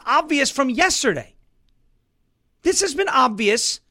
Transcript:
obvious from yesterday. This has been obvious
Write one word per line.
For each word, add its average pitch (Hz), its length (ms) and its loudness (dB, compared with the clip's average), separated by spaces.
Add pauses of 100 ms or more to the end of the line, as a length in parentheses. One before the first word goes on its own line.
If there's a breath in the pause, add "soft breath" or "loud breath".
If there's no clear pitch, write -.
obvious 294 440 0
from 269 200 -2
yesterday. 240 680 -2 (1300)
This 359 180 0
has 349 160 -2
been 381 140 -2
obvious 226 800 0